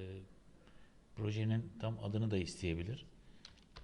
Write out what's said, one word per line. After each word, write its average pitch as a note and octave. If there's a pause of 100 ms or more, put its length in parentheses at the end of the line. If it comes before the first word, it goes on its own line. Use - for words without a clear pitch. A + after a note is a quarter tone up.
(1160)
projenin A2
tam A2
adını G#2+
da G2+
isteyebilir. F2 (800)